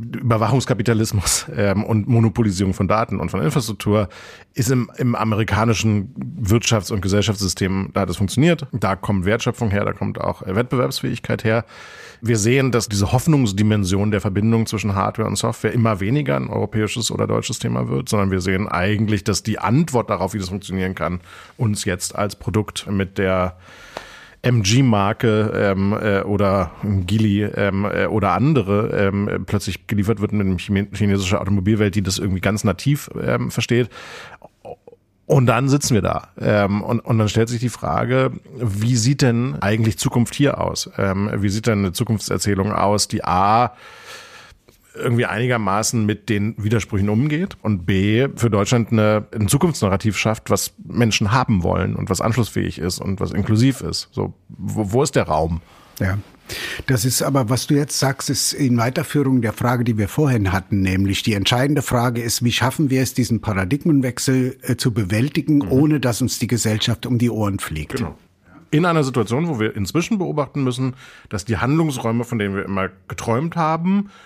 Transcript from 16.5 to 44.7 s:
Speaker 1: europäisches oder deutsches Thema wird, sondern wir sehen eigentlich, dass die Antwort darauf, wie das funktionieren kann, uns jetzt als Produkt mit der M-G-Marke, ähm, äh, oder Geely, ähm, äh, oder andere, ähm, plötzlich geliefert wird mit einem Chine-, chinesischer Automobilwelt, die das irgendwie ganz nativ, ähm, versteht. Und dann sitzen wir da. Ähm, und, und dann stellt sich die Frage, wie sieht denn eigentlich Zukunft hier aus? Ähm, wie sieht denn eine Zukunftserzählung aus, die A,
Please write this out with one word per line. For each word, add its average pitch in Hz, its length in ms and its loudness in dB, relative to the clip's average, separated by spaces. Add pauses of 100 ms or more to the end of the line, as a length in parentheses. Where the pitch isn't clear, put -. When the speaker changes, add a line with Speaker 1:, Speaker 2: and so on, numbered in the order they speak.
Speaker 1:
europäisches 107 640 -2
oder 104 160 -2
deutsches 110 320 -2
Thema 120 300 -2
wird, 135 200 -4
sondern 98 220 2
wir 92 100 2
sehen 95 280 0
eigentlich, 101 540 0
dass 101 200 0
die 107 160 -2
Antwort 123 500 0
darauf, 95 240 -2
wie 110 60 -4
das 90 100 -6
funktionieren 92 460 -4
kann, 87 240 -4 (380)
uns 104 280 -2
jetzt 92 300 -4
als 101 220 -4
Produkt - 520 -4
mit 98 300 -2
der 92 380 0 (880)
M-G-Marke, 110 1080 4
ähm, 98 380 2
äh, 101 280 0
oder 98 500 2 (120)
Geely, 104 600 2
ähm, 101 420 0
äh, 92 220 0
oder 98 260 2
andere, 107 560 2 (180)
ähm, 98 380 -2
plötzlich - 420 -4
geliefert 101 320 0
wird 101 140 -2
mit 104 120 2
einem 95 140 0
Chine-, 101 340 0
chinesischer 98 480 0
Automobilwelt, 101 540 2
die 107 60 2
das 95 180 -2
irgendwie 92 220 -2
ganz 101 240 0
nativ, 135 440 0 (120)
ähm, 120 300 -2
versteht. 120 380 0 (1400)
Und 135 200 4
dann 120 240 4
sitzen 143 240 2
wir 101 80 6
da. - 260 -2 (100)
Ähm, 101 460 2
und, 117 160 -2
und - 180 0
dann 107 120 2
stellt 113 180 2
sich 117 140 -4
die 123 80 -2
Frage, 123 600 0 (280)
wie 113 380 0
sieht 127 240 2
denn 123 400 2
eigentlich 113 360 2
Zukunft - 380 0
hier 143 240 2
aus? 87 380 -4
Ähm, 98 400 0
wie 101 120 0
sieht 107 160 -2
denn 107 140 2
eine 95 140 0
Zukunftserzählung 101 800 -2
aus, 98 340 2
die - 160 -4
A, 104 480 2 (1200)